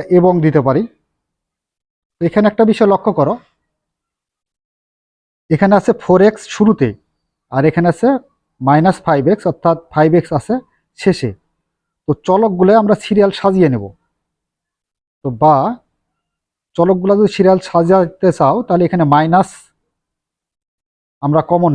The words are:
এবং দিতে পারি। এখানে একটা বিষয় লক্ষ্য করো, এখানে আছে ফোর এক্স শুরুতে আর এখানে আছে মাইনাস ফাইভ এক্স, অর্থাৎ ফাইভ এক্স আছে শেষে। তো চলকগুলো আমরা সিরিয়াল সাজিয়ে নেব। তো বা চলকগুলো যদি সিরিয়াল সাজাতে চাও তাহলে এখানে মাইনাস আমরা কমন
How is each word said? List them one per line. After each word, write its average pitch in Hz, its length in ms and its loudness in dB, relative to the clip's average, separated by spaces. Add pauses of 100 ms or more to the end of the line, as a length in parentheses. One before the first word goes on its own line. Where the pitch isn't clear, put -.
(180)
এবং 180 220 4
দিতে 156 200 0
পারি। 131 220 0 (1400)
এখানে 208 280 0
একটা 208 160 0
বিষয় 214 240 0
লক্ষ্য 196 240 -2
করো, 147 220 -2 (2250)
এখানে 190 260 0
আছে 196 240 0
ফোর 180 220 2
এক্স 214 260 2
শুরুতে 202 400 0 (640)
আর 135 120 -2
এখানে 170 240 0
আছে 196 200 0 (520)
মাইনাস 151 420 2
ফাইভ 147 260 -2
এক্স, 208 180 -2
অর্থাৎ 165 300 -2 (140)
ফাইভ 156 240 0
এক্স 165 180 0
আছে 160 220 -4 (440)
শেষে। 143 320 -2 (800)
তো 147 40 0 (120)
চলকগুলো 185 460 0 (120)
আমরা 208 120 0
সিরিয়াল 196 360 0
সাজিয়ে 190 380 0
নেব। 113 160 -4 (1400)
তো 143 40 -8 (140)
বা 151 140 4 (1200)
চলকগুলো 185 400 0
যদি 202 180 2
সিরিয়াল 190 240 2 (100)
সাজাতে 180 640 0
চাও 143 300 0
তাহলে 180 220 -2
এখানে 170 200 -2
মাইনাস 160 460 0 (1700)
আমরা 147 200 0
কমন 175 320 0